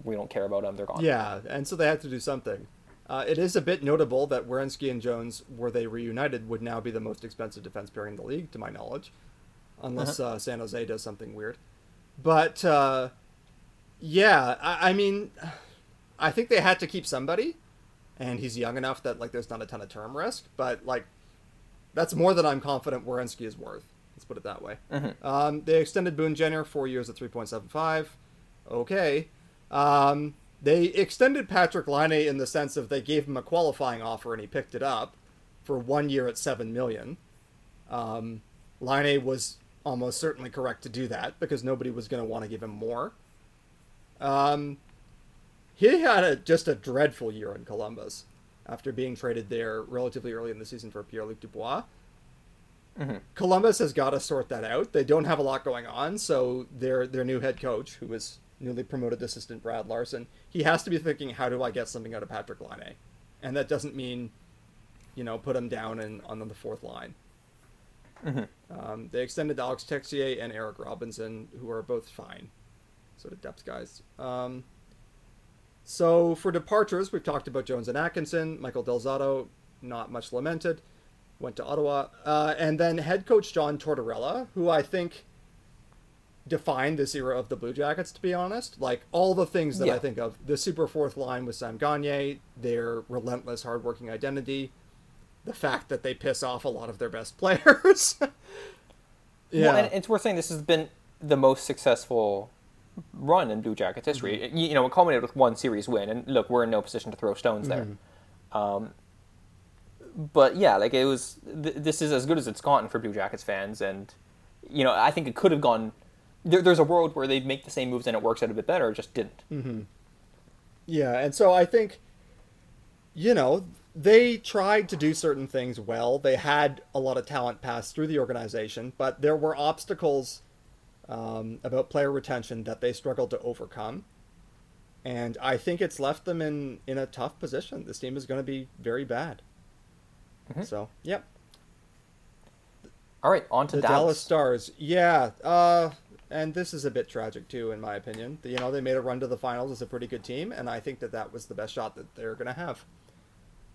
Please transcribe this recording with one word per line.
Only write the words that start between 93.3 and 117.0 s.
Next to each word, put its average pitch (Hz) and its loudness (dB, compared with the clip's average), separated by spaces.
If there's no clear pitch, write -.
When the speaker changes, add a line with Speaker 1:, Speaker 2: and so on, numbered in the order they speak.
Speaker 2:
hardworking 117 -6
identity, 135 -4
the 226 -8
fact - -2
that 131 -4
they 131 -4
piss - -2
off 127 -4
a 143 -2
lot 117 -6
of 104 -10
their 120 -2
best 113 -10
<laughs> - -
players. - 8
Speaker 1:
Well, 277 0
Speaker 2:
Yeah. 156 6
Speaker 1:
and 208 4
it's 190 -2
worth 220 2
saying 208 2
this 165 -2
has 156 -4
been 156 4
the 147 4
most 135 6
successful 113 2
run 147 4
in 107 -2
Blue 110 -2
Jackets 98 -2
history. 131 0
Speaker 2:
Mm-hmm. 123 -6
Speaker 1:
You, 165 2
you 151 -2
know, 131 2
it 127 -2
culminated 160 4
with 120 -6
one 123 6
series 104 0
win, 107 0
and 117 -6
look, 127 2
we're 123 4
in 113 0
no 107 2
position - -8
to 104 -10
throw 101 0
stones 110 -2
there. - -2
Speaker 2:
Mm-hmm. - -12
Speaker 1:
Um, 104 -2
but 143 10
yeah, 165 8
like, 110 4
it 131 6
was, 135 0
th-, 151 -2
this 151 0
is 151 2
as 131 2
good 165 4
as 131 -4
it's 107 -6
gotten 127 4
for 135 -2
Blue 113 -4
Jackets 98 -4
fans, 101 -4
and, 98 -4
you 143 2
know, 127 6
I 110 6
think 151 -2
it 117 -4
could 185 6
have 147 2
gone, 113 4
there, 175 6
there's 175 8
a 156 10
world 165 4